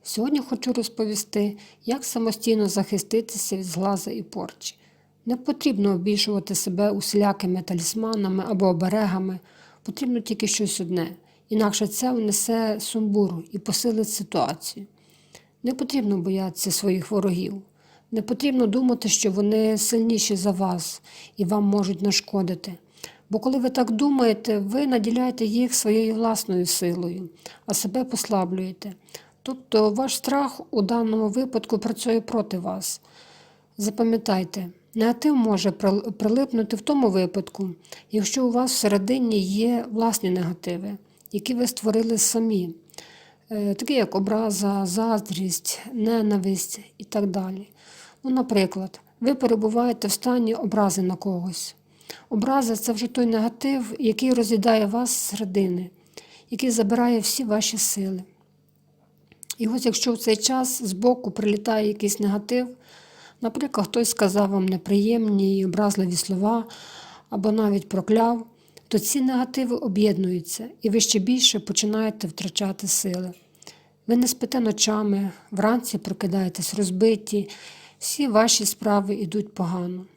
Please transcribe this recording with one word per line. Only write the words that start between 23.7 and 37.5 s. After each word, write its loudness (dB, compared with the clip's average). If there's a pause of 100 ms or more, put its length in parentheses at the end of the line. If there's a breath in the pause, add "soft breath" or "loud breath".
так 0
думаєте, 2
ви 0
наділяєте 0
їх 0
своєю 2
власною 0
силою, -2 (380 loud breath)
а -2
себе -2
послаблюєте. -4 (480 loud breath)
Тобто 0
ваш -2
страх -2 (100)
у 2
даному 2
випадку -2
працює 0
проти -4
вас. -6 (760 loud breath)
Запам'ятайте, 0 (280)
негатив 2
може 4
прил-, 0
прилипнути 0
в -8
тому 2
випадку, -2 (400 loud breath)